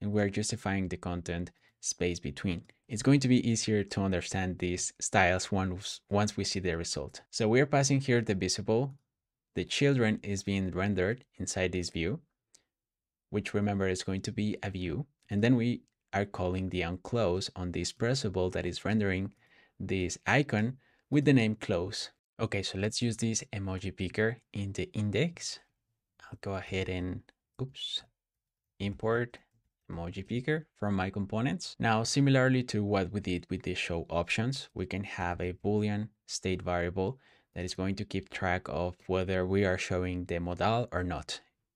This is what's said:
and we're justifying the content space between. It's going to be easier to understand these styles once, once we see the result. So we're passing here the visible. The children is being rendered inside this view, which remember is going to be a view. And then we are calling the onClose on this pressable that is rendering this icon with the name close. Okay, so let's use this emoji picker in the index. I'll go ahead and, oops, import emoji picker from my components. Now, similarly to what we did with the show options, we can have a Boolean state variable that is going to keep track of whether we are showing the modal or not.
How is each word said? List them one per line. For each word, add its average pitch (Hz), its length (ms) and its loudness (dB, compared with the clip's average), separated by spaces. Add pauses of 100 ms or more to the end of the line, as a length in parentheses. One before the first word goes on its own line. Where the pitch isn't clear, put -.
and 104 100 -4
we're 101 200 2
justifying 98 580 -2
the 87 80 -4
content 87 560 -6 (280)
space 90 380 -2
between. 85 440 -4 (260)
It's 107 140 -4
going 139 180 6
to 135 80 0
be 123 200 4
easier 110 360 2
to - 180 -2
understand 92 560 0
these 90 420 -2
styles 92 520 2
once, 95 480 -2 (100)
once 104 260 2
we 101 60 -2
see - 160 -2
the 87 180 0
result. 80 440 -6 (100)
So - 160 0
we're 123 200 6
passing 139 340 4
here 123 200 4
the 110 140 0
visible. 110 600 0 (600)
The 95 100 -2
children 123 600 2
is 98 180 -2
being 98 300 0
rendered 95 520 0 (120)
inside 92 340 -2
this 87 200 -2
view, 85 300 -2 (1080)
which 101 240 -4
remember 101 320 2
is 92 160 0
going 95 200 -2
to 107 100 -6
be 104 280 -2
a 101 100 -6
view. 90 360 -4 (240)
And 101 100 2
then 117 140 6
we 120 280 0 (300)
are 101 120 2
calling 95 440 -2
the 90 140 -2
onClose 90 720 0
on 90 160 -4
this 85 200 -2
pressable 107 600 0
that 87 120 -2
is 87 200 -4
rendering 98 500 2 (460)
this 92 360 0 (100)
icon 123 520 2 (320)
with 143 140 4
the 143 80 6
name 110 240 6
close. 95 540 -2 (280)
Okay, 104 240 -2
so - 160 -4
let's 104 240 0
use 117 140 0
this 113 260 0 (100)
emoji 95 440 -4
picker 107 420 0 (140)
in 98 200 -4
the - 200 -4
index. 120 640 -2 (640)
I'll - 180 -16
go 98 140 -6
ahead 92 340 -4
and, 92 340 -4 (380)
oops, - 420 -6 (760)
import 110 600 -4 (520)
emoji 85 360 -8
picker 151 400 -4 (120)
from 104 160 0
my 95 160 0
components. 110 680 -4
Now, 113 260 2
similarly 131 600 4
to 107 200 0
what 98 280 2
we 101 80 -2
did 90 300 -2
with 92 120 -4
the 90 120 -4
show 85 340 -4
options, 110 640 -2
we 95 140 -4
can 95 180 -4
have 87 360 -4
a 90 120 -2
Boolean 104 560 0 (180)
state 95 360 -2
variable 92 560 0 (380)
that 87 80 -4
is 90 100 -6
going 95 220 -2
to 104 80 -6
keep - 260 -6
track 92 380 -2
of 85 280 -2 (120)
whether 92 360 2
we 98 200 4
are 92 140 2
showing 90 480 -2
the 87 120 -2
modal 95 540 0
or 90 100 -2
not. 82 380 -6 (360)